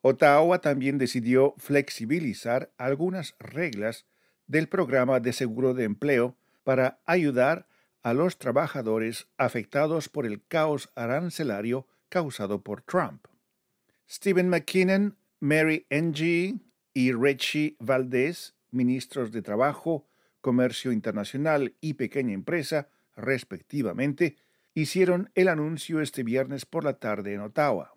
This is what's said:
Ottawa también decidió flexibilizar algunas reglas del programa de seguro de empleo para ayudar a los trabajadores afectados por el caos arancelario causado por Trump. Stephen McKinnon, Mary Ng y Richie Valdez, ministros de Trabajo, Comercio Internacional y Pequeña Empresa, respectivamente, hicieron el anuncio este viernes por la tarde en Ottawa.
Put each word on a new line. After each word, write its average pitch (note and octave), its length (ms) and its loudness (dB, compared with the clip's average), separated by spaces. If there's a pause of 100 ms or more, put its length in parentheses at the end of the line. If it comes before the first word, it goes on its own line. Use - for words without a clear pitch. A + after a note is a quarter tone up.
Ottawa D3+ 580 6
también C#3 380 0
decidió B2+ 600 2
flexibilizar C#3 1200 -2
algunas D3 640 -4
reglas A2+ 680 -6 (380)
del D#3 220 0
programa C3 540 2
de B2 100 0
seguro B2+ 420 0
de B2 120 0
empleo B2+ 500 0 (300)
para C3 400 2
ayudar D3+ 600 2 (380)
a A#2+ 120 0
los F3 240 0
trabajadores A#2 880 -2 (100)
afectados C#3 720 -2
por C#3 160 -6
el G#2 220 -8
caos D#3 480 -2
arancelario B2+ 920 -4 (240)
causado G#2+ 540 -4
por G#2 180 -10
Trump. B2+ 460 -4 (800)
Stephen F3+ 400 2
McKinnon, F#3 720 2 (200)
Mary D#3 520 2
Ng E3+ 680 0 (360)
y B2+ 180 4
Richie C#3 680 0
Valdez, C3 760 -2 (160)
ministros B2 600 -2
de A2 120 -8
Trabajo, C#3+ 640 -2 (340)
Comercio B2 500 0
Internacional A#2+ 880 -2
y D#3 140 -4
Pequeña B2 400 -4
Empresa, C#3+ 560 -4 (260)
respectivamente, C3 1200 -4 (360)
hicieron F3 600 0
el F#3 120 4
anuncio D#3 540 -2
este C#3 220 -4
viernes C3 420 -2
por E3 180 -6
la C#3 140 -2
tarde G2+ 380 -4
en G2+ 60 -8
Ottawa. G#2 560 -2